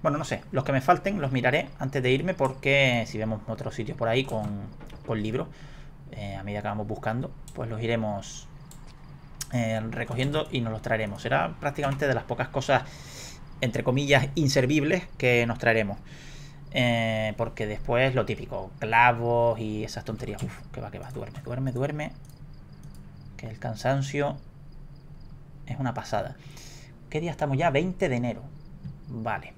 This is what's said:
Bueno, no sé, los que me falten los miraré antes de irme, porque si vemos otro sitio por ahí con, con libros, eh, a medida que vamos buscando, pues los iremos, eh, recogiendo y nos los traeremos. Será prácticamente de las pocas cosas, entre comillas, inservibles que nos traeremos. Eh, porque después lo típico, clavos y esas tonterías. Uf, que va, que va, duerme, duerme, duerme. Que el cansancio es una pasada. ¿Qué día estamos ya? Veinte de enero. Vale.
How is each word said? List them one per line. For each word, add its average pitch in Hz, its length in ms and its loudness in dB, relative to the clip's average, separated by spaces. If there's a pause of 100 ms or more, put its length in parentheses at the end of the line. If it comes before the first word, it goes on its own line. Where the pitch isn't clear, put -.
Bueno, 151 160 2
no 160 40 -2
sé, - 280 -2
los 131 120 2
que - 80 0
me 135 100 4
falten 196 380 4
los 135 120 0
miraré 127 360 4 (120)
antes 135 240 0
de 123 80 6
irme, 165 240 4
porque 131 720 4
si - 100 -6
vemos 110 300 0
otro 113 240 -4
sitio 117 260 -4
por 117 100 0
ahí 127 160 4
con, 110 220 -2 (640)
con 110 120 0
libros, 110 280 0 (680)
eh, 98 200 -8
a 98 80 -8
medida 104 180 -4
que 107 60 -2
vamos 104 200 -2
buscando, 113 440 -2 (220)
pues 117 160 -4
los 110 120 -4
iremos, 110 680 -2 (1040)
eh, 113 300 2 (100)
recogiendo 127 600 0
y 131 100 0
nos 113 100 0
los 107 100 -4
traeremos. 110 400 0
Será 151 380 2
prácticamente 139 480 0
de 131 60 4
las 117 100 2
pocas - 260 -4
cosas, 131 340 4 (800)
entre 120 220 0
comillas, 139 520 6
inservibles 151 720 4 (100)
que 123 280 6
nos 117 140 -2
traeremos. 110 380 4 (720)
Eh, 113 680 2
porque 113 300 -2
después 123 480 2
lo 113 100 4
típico, - 540 -6
clavos 117 800 6
y 107 240 -2
esas - 220 -8
tonterías. 107 360 -6
Uf, - 180 -6 (120)
que - 100 -10
va, 104 80 -8
que 98 100 -10
va, 123 120 -12
duerme, - 300 -10
duerme, 127 300 -2
duerme. 147 400 -2 (1300)
Que 120 100 -10
el 107 120 -10
cansancio 139 760 0 (1300)
es - 140 -6
una 123 140 0
pasada. 110 420 -2 (760)
¿Qué - 120 -2
día 170 80 -2
estamos 139 280 0
ya? 165 120 4
Veinte 170 400 2
de 123 60 4
enero. 120 260 0 (680)
Vale. 113 500 -4